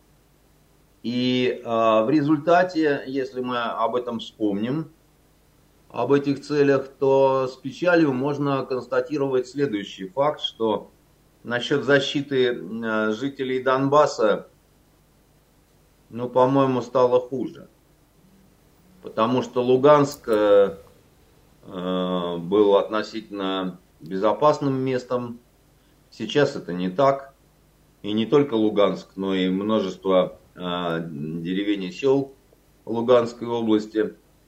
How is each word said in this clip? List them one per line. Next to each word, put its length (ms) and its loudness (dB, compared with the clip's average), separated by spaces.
И, 600 0
э, 60 -10
в 400 2
результате, 960 2
если 360 -6
мы 160 -4
об 380 -2
этом 240 -6
вспомним, 680 -4
об 220 -2
этих 300 0
целях, 460 2
то 500 2
с 80 -12
печалью 580 2
можно 500 -2
констатировать 840 -2
следующий 640 -4
факт, 320 -2
что 500 -4
насчет 420 -2
защиты, 680 0
э, 580 -4
жителей 500 -6
Донбасса, 840 2
ну, 220 -8
по-моему, 520 2
стало 380 2
хуже. 480 -8
Потому 400 -2
что 200 -4
Луганск, 640 4
э, 480 4
э, 720 -4
был 380 4
относительно 1000 -4
безопасным 760 0
местом. 640 -4
Сейчас 460 -2
это 160 -10
не 160 -4
так. 460 0
И 100 -8
не 140 -2
только 280 2
Луганск, 640 2
но 180 -2
и 140 0
множество, 880 0
э, 60 -18
деревень 760 -4
и 60 -8
сел 420 0
Луганской 640 2
области. 680 0